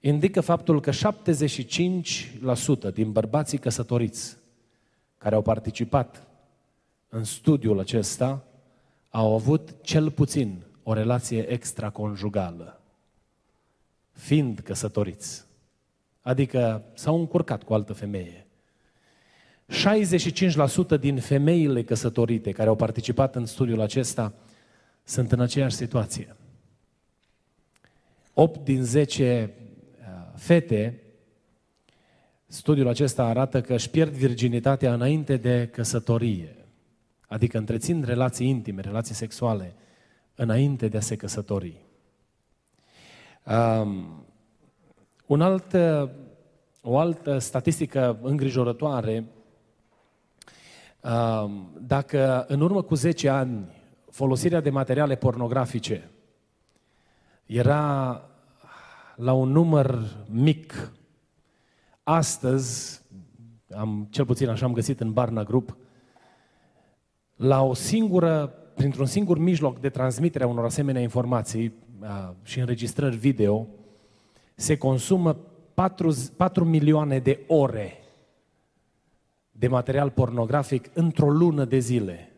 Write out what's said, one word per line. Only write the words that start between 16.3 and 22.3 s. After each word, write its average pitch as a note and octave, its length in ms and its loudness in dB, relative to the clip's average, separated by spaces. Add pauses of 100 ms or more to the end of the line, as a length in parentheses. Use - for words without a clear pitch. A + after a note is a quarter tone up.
s-au D#3 240 0
încurcat E3 440 -2
cu - 120 -2
altă G#2+ 180 -2
femeie. F#2+ 540 -10 (1200)
Șaizeci G3 520 2
și F3 120 -2
cinci F3 240 2
la D3 100 4
sută E3+ 300 2
din C3+ 240 0
femeile C#3+ 640 2
căsătorite A2+ 680 0